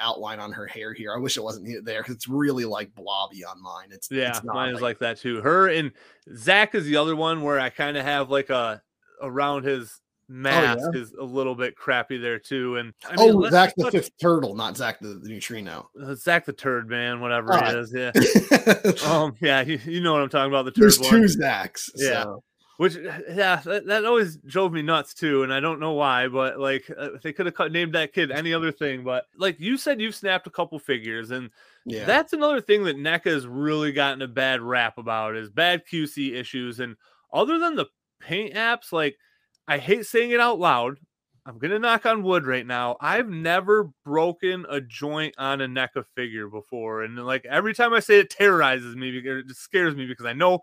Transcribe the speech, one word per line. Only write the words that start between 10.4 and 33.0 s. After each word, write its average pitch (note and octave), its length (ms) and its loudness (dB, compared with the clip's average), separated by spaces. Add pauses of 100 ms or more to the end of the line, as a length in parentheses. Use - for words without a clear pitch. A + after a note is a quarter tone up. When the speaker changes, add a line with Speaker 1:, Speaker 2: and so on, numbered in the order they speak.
Speaker 1:
Oh, C3+ 120 6
Speaker 2:
mask B2+ 320 0
Speaker 1:
yeah? - 0 -
Speaker 2:
is A#2 180 -8
a C3+ 120 -10
little C3 300 -2
bit B2 220 -6
crappy B2+ 400 -2
there A#2+ 220 -4
too. B2 380 -6
And, A#2 180 -8 (100)
I E3+ 140 -8
mean, - 20 8
Speaker 1:
Oh, A3 200 8
Speaker 2:
let's F3+ 180 6
Speaker 1:
Zach F#3 160 6
Speaker 2:
just - 20 -8
Speaker 1:
the E3+ 80 0
Speaker 2:
look D3+ 60 0
Speaker 1:
Fifth - 200 0 (100)
Turtle, D#3 340 2
not G#2+ 220 -6
Zach A#2 240 -4
the, G#2+ 140 -12
the G2 140 -16
Neutrino. G2+ 600 -12 (100)
Speaker 2:
Uh, C#3 140 -10
Zach E3+ 300 2
the C#3+ 80 -8
Turd B2 360 -4
Man, A#2+ 320 -4
whatever A#2+ 300 -2
Speaker 1:
All A2+ 80 6
Speaker 2:
it - 40 4
Speaker 1:
right. A2+ 180 0
Speaker 2:
is, A#2 140 -10
yeah. B2+ 200 -4
Speaker 1:
<laughs> - 840 4
Speaker 2:
Um, D3+ 400 2
yeah, C3+ 220 2
you, C#3+ 220 -2
you E3 180 -6
know E3 100 2
what D3 100 2
I'm C3+ 80 -2
talking C#3 220 0
about, C3+ 120 2
the C3 120 -8
Speaker 1:
There's G#3 220 10
Speaker 2:
Turd - 20 0
one. A3+ 220 8
Speaker 1:
two G#3 60 8
Zachs, C3 640 -2
Speaker 2:
Yeah. B2 320 0
Speaker 1:
so. G2+ 160 -12 (360)
Speaker 2:
Which, E3+ 180 2
yeah, F3 680 -2
that, F3+ 220 -2
that G#3 200 2
always G#3 320 2
drove E3+ 340 0
me D#3+ 100 -2
nuts D3+ 320 0
too, C#3+ 300 2
and C3 100 -2
I C3+ 60 0
don't D3+ 200 -2
know D#3 140 -2
why, C3 340 2
but, C3 320 -2
like, C3+ 360 -2
uh, C#3+ 140 -8 (120)
they D#3+ 100 -8
coulda F3 200 -4
cut, D#3+ 200 -2
named E3+ 220 -2
that D#3 200 -2
kid D#3 180 0
any E3 220 -4
other E3 180 -2
thing, C3+ 320 -6
but, B2+ 220 -4 (100)
like F3+ 240 -2
you A3+ 180 -2
said, C4+ 220 -2
you've A3 160 -4
snapped F#3 320 -2
a - 20 -20
couple E3 300 -6
figures, A2+ 520 -6
and B2+ 180 -10 (360)
Speaker 1:
Yeah. A2 220 -6
Speaker 2:
that's D4 260 2
another D4 260 0
thing G#3 240 2
that D#3 120 -2
neca D#3+ 360 -2